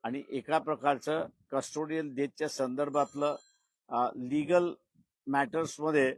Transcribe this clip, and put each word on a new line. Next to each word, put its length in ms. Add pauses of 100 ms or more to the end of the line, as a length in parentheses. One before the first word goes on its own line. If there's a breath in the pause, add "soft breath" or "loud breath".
आणि 260
एका 300
प्रकारचं 680 (240)
कस्टोडियल 640
डेथच्या 340
संदर्भातलं, 840 (540)
अ, 260
लीगल 580 (540)
मॅटर्समध्ये 920